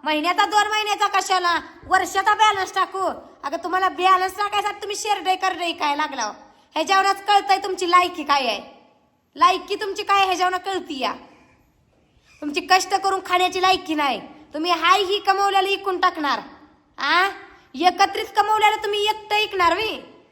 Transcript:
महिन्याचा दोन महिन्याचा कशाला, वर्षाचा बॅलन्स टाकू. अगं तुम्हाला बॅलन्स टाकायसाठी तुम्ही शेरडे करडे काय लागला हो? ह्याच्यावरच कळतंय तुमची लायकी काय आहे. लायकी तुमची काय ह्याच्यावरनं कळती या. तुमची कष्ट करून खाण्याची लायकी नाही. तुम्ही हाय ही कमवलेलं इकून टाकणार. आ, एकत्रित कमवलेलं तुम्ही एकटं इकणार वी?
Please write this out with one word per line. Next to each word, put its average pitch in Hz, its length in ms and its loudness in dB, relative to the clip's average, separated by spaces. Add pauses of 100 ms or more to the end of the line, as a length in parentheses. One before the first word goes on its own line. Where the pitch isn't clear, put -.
महिन्याचा 330 420 0
दोन 415 200 2
महिन्याचा 415 400 -2
कशाला, 359 540 0 (260)
वर्षाचा 381 480 2
बॅलन्स 415 400 0
टाकू. 381 260 -2 (440)
अगं 285 200 -6
तुम्हाला 370 240 0
बॅलन्स 370 500 2
टाकायसाठी 415 440 -4
तुम्ही 403 140 -6
शेरडे 381 400 0
करडे 359 360 -2
काय 294 240 -2
लागला 294 260 -4
हो? 208 100 -6 (420)
ह्याच्यावरच 392 520 2
कळतंय 392 320 4
तुमची 370 320 -4
लायकी 349 320 4
काय 285 240 0
आहे. - 440 -8 (440)
लायकी 370 400 2
तुमची 403 280 -6
काय 403 220 2
ह्याच्यावरनं 359 340 0
कळती 359 400 -6
या. 214 140 -2 (1300)
तुमची 294 200 -4 (100)
कष्ट 381 240 2
करून 392 320 -2
खाण्याची 359 360 0
लायकी 370 320 2
नाही. 277 440 -4 (160)
तुम्ही 320 160 -4
हाय 349 320 4
ही 392 160 -2
कमवलेलं 392 500 2
इकून 392 320 -2
टाकणार. 302 400 -2 (580)
आ, 339 300 2 (460)
एकत्रित 359 520 2 (100)
कमवलेलं 427 400 4
तुम्ही 415 280 -2
एकटं 427 320 -2
इकणार 370 380 2
वी? 381 280 -4 (300)